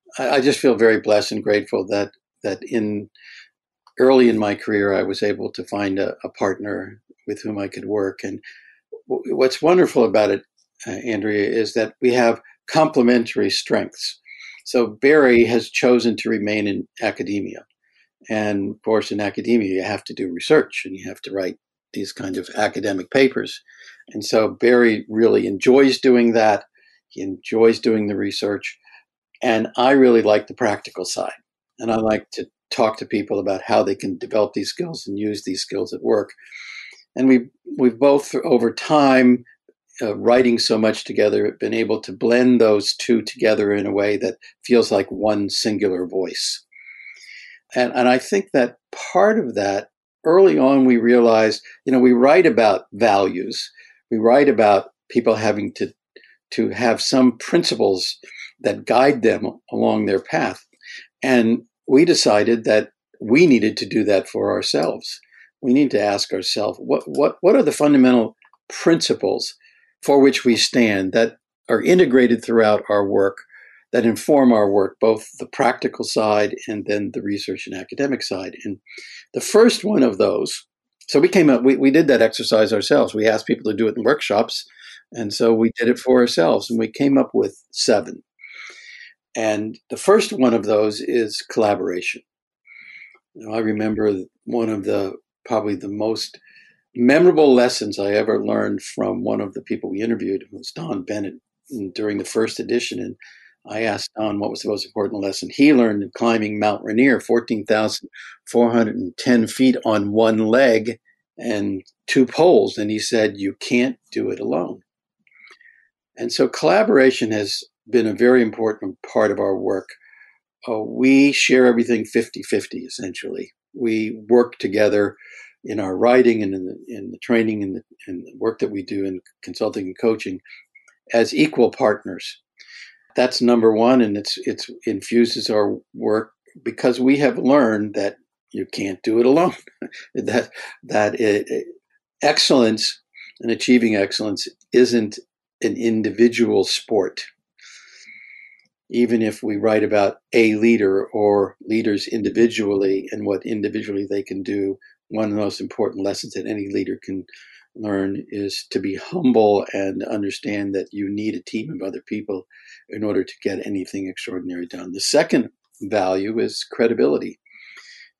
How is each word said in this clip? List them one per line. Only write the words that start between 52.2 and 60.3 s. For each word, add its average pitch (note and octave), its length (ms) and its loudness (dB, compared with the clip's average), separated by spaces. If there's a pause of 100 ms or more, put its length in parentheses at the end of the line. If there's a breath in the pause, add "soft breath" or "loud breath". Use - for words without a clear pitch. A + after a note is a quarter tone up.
about A2 380 2 (100)
values. G2 760 0 (400 soft breath)
We A#2 60 -2
write B2 320 4
about G#2 380 4 (240)
people A#2 240 0
having G#2 400 -4
to, - 180 -6 (600 soft breath)
to A2 180 -2
have A2+ 320 -2
some B2+ 340 2
principles G#2 840 -2 (420 loud breath)
that G#2+ 260 -4
guide B2 360 2
them G#2+ 380 -2 (100)
along A2 360 0
their G2 140 0
path. C#3 440 -6 (580 loud breath)